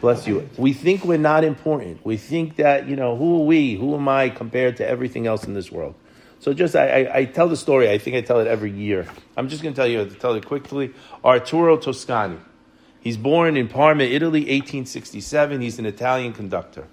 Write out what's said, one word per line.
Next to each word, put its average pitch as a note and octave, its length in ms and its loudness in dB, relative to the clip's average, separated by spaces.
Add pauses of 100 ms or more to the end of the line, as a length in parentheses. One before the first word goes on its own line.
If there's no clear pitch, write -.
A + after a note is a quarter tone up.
Bless A#2+ 260 2
you. G2 280 -2
We C3+ 180 2
think F3+ 300 0
we're F3 140 2
not D3+ 260 4
important. C#3 600 -4
We A2 120 -2
think D#3+ 400 -6
that, C#3+ 300 2
you C#3 80 -4
know, B2 200 -2
who E3 260 2
are D3+ 40 2
we? D3 280 4
Who C3 220 -4
am C#3+ 120 -2
I C3+ 220 2
compared B2 480 -2
to - 100 -2
everything B2 380 -4
else A2 200 -2
in G2+ 100 -8
this F#2+ 160 -10
world? D#2 240 -10 (420)
So C#3+ 160 -2
just, D3+ 220 2
I, C3+ 300 4
I, C3 120 -2
I C3+ 80 2
tell E3+ 220 2
the E3 100 0
story. C3 320 4
I G#2 80 2
think B2+ 180 -4
I B2 60 0
tell A#2+ 180 2
it A2 60 2
every A2 240 -2
year. G2+ 380 -4 (280)
I'm C3+ 140 -4
just D3+ 140 -10
gonna D3+ 100 -6
tell B2+ 140 0
you, A2+ 180 0
to G2 80 -14
tell A#2+ 220 -2
it G#2+ 100 -6
quickly. C#3 480 -6 (300)
Arturo D#3 540 4
Toscani. A2 600 -4 (600)
He's A#2 180 -6
born D#3 400 2
in B2 100 0
Parma, D3 360 4
Italy, D3+ 440 0
eighteen C3+ 380 -4
sixty-seven. C#3+ 760 -4
He's A#2+ 180 -8
an A2 80 -4
Italian B2 460 -2
conductor. F#2 600 -10